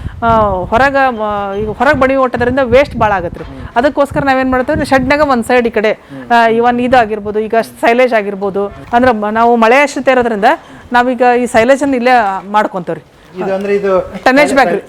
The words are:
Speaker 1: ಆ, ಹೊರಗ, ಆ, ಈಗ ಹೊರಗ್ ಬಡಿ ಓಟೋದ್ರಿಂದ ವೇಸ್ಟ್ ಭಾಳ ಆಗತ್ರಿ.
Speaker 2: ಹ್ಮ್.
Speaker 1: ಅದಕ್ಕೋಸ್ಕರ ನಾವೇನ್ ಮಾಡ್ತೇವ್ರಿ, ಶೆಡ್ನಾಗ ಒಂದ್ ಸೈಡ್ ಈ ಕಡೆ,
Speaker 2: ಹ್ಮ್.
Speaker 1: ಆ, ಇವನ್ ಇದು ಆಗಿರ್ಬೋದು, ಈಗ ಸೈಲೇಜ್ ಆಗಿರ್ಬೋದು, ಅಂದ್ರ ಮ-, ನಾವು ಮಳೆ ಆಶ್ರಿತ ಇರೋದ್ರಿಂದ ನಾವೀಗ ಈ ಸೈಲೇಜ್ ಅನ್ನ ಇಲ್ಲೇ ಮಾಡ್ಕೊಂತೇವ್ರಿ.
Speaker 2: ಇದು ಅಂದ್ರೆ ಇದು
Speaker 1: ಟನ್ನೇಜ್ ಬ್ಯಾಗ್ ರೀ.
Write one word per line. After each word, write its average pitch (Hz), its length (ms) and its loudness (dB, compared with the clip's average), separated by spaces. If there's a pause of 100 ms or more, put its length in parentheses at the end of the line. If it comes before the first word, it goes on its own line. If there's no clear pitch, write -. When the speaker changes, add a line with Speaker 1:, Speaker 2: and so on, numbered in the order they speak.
(260)
Speaker 1:
ಆ, 226 120 4 (260)
ಹೊರಗ, 254 320 0 (260)
ಆ, 202 320 -4
ಈಗ 214 160 -6
ಹೊರಗ್ 254 300 0
ಬಡಿ 262 160 2
ಓಟೋದ್ರಿಂದ 254 480 -2
ವೇಸ್ಟ್ 254 340 2
ಭಾಳ 220 140 0
ಆಗತ್ರಿ. 175 320 -6
Speaker 2:
ಹ್ಮ್. - 320 -14
Speaker 1:
ಅದಕ್ಕೋಸ್ಕರ 285 480 0
ನಾವೇನ್ 262 280 0
ಮಾಡ್ತೇವ್ರಿ, 269 340 -2
ಶೆಡ್ನಾಗ 269 360 0
ಒಂದ್ 262 240 0
ಸೈಡ್ 247 220 2
ಈ - 20 -4
ಕಡೆ, 214 220 0
Speaker 2:
ಹ್ಮ್. 240 400 -10
Speaker 1:
ಆ, 233 160 4
ಇವನ್ 233 320 0
ಇದು 254 180 2
ಆಗಿರ್ಬೋದು, 214 420 -2
ಈಗ 214 160 -2
ಸೈಲೇಜ್ 240 580 0
ಆಗಿರ್ಬೋದು, 202 540 -2
ಅಂದ್ರ 240 440 0
ಮ-, 208 180 -2
ನಾವು 233 260 2
ಮಳೆ 226 200 4
ಆಶ್ರಿತ 277 320 0
ಇರೋದ್ರಿಂದ 233 380 2 (480)
ನಾವೀಗ 247 280 0 (180)
ಈ 247 60 -2
ಸೈಲೇಜ್ 247 380 2
ಅನ್ನ 277 120 0
ಇಲ್ಲೇ 240 160 0 (400)
ಮಾಡ್ಕೊಂತೇವ್ರಿ. 185 520 -4 (340)
Speaker 2:
ಇದು 190 180 -4
ಅಂದ್ರೆ 202 200 -2
ಇದು 190 380 -2 (100)
Speaker 1:
ಟನ್ನೇಜ್ 269 300 2
ಬ್ಯಾಗ್ 262 160 2
ರೀ. 196 200 -2